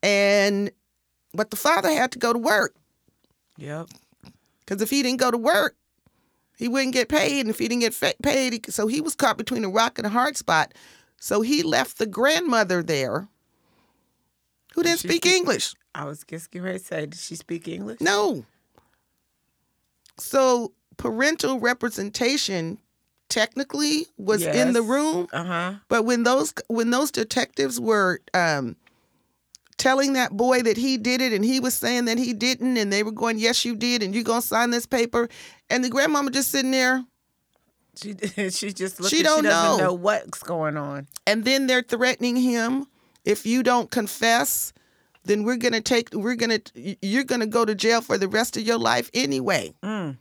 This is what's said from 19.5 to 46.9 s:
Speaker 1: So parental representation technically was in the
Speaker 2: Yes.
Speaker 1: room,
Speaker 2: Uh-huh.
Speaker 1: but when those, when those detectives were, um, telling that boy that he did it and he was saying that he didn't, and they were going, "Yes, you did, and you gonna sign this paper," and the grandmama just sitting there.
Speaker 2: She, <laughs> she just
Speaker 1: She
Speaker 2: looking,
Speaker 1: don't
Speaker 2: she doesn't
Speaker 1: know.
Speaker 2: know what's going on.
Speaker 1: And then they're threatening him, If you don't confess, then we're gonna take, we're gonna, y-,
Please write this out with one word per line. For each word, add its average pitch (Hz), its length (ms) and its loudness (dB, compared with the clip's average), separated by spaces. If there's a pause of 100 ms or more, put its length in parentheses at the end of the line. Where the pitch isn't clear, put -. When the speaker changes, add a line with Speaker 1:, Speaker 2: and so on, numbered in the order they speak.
Speaker 1:
So 254 540 2 (240)
parental 262 640 0
representation 214 1160 -2 (500)
technically 294 760 -2 (100)
was 202 260 0
in 247 300 2
the 233 80 4
Speaker 2:
Yes. 220 80 -2
Speaker 1:
room, 311 440 0
Speaker 2:
Uh-huh. 175 420 -4 (140)
Speaker 1:
but 226 160 2
when 240 200 2
those, 269 300 2 (140)
when 233 220 0
those 269 200 2
detectives 247 680 -2
were, 208 420 0 (140)
um, 151 400 0 (1000)
telling 269 380 2
that 254 180 0
boy 247 300 2
that 226 140 2
he 262 200 0
did 247 240 0
it 254 120 2
and 202 120 0
he 262 160 2
was 247 140 -2
saying 247 320 -2
that 226 120 0
he 247 140 -2
didn't, 247 440 0
and 202 160 0
they 202 120 2
were 220 80 -6
going, 226 260 -2
"Yes, 226 260 2
you 233 120 -4
did, 240 260 0
and 190 120 -2
you 226 100 0
gonna 233 180 0
sign 240 280 2
this 240 160 -2
paper," 233 420 0 (420)
and 254 140 2
the 254 40 0
grandmama 277 440 2
just 269 180 0
sitting 262 220 0
there. 254 320 2 (880)
Speaker 2:
She, 208 200 -12
<laughs> 196 360 -4
she 202 220 -6
just 185 240 -8
Speaker 1:
She 175 60 -8
Speaker 2:
looking, 302 200 2
Speaker 1:
don't 311 160 4
Speaker 2:
she 311 40 2
doesn't - 20 0
Speaker 1:
know. 311 340 4
Speaker 2:
know 185 160 2
what's 185 480 -2
going 156 340 -4
on. 143 300 -8 (200)
Speaker 1:
And 214 180 2
then 269 240 2
they're 254 140 4
threatening 247 540 0
him, 254 500 0 (380)
If 208 220 0
you 247 160 2
don't 240 280 2
confess, 233 840 0 (560)
then 208 160 2
we're 247 120 0
gonna 226 240 0
take, 233 320 0
we're 226 220 -2
gonna, 233 240 0 (160)
y-, 156 280 -10